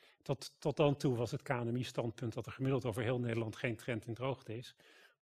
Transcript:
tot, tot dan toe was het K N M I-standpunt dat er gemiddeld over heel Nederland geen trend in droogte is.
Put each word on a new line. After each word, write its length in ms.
tot, 380
tot 180
dan 180
toe 200
was 160
het 100
K 80
N 220
M 40
I-standpunt 580
dat 120
er 60
gemiddeld 340
over 180
heel 160
Nederland 360
geen 200
trend 320
in 60
droogte 440
is. 180